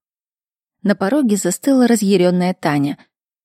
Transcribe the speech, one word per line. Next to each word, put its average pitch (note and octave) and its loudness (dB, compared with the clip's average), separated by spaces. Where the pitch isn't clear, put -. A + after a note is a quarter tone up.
На G3 0
пороге G#3+ 0
застыла B3 0
разъярённая F3+ 2
Таня. C#3+ -4